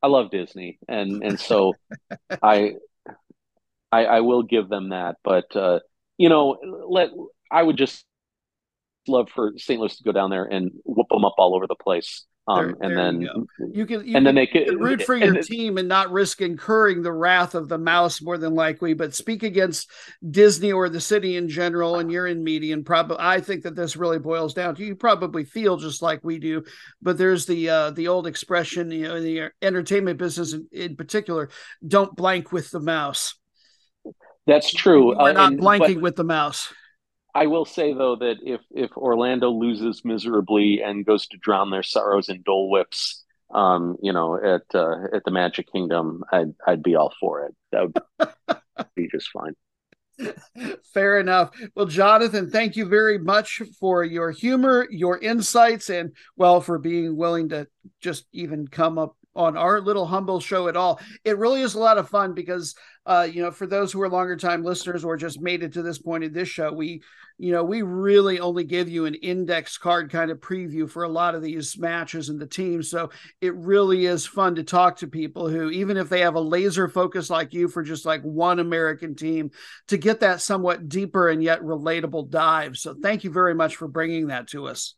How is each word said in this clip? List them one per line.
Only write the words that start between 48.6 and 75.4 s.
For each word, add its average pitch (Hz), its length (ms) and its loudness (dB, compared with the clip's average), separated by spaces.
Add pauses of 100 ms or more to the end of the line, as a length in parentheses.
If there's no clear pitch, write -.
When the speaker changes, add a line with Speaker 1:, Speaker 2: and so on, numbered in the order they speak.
Speaker 2:
<laughs> - 60 -20
Speaker 1:
be - 160 -6
just - 200 -8
fine. 78 240 -12 (1400)
Speaker 2:
Fair 202 260 2
enough. 185 320 2 (240)
Well, 202 120 0
Jonathan, 196 640 4
thank 220 260 0
you 214 80 -4
very 208 340 4
much 202 440 -2 (180)
for 180 240 2
your 165 260 -4
humor, 254 580 2
your 175 300 -2
insights, 226 720 2
and, 170 220 -4 (240)
well, 175 240 8
for 170 180 -4
being 165 380 -2
willing 165 320 0
to 147 180 -6 (340)
just 170 320 -8
even 151 360 -10
come 165 280 0
up 156 200 -4 (200)
on 165 200 0
our 180 240 2
little 196 260 -2
humble 190 320 -2
show 180 300 -2
at 165 80 -2
all. 175 240 0 (240)
It 208 140 0
really 254 240 2
is 220 120 -4
a 214 60 -6
lot 220 180 6
of 165 100 -4
fun 196 260 0
because, 175 420 -8 (280)
uh, 175 240 2
you 170 140 -6
know, 175 80 -4
for 185 160 -10
those 196 240 -2
who 190 120 -6
are 190 60 -2
longer 180 280 -2
time 175 260 -2
listeners 175 420 -6
or 165 120 -4
just 147 240 -10
made 175 240 -4
it 151 80 -10
to 170 100 -8
this 165 160 -8
point 165 240 -8
of 156 100 -8
this 175 160 -6
show, 156 240 -6
we, 156 300 -10 (340)
you 175 140 -6
know, 170 140 0
we 214 180 -4
really 196 560 4
only 175 240 -4
give 175 260 -4
you 165 180 -4
an 151 100 -4
index 175 600 -4
card 175 360 0
kind 165 180 -2
of 160 80 -8
preview 160 500 -8
for 165 140 -10
a 170 60 -4
lot 165 260 -2
of 160 80 -6
these 156 340 -8
matches 165 520 -6
and 151 120 -8
the 143 60 -12
teams. 170 420 -6
So 170 220 -6 (300)
it 180 160 -2
really 185 500 2
is 175 180 0
fun 185 300 0
to 160 80 -6
talk 180 360 2
to 160 100 -10
people 156 400 -6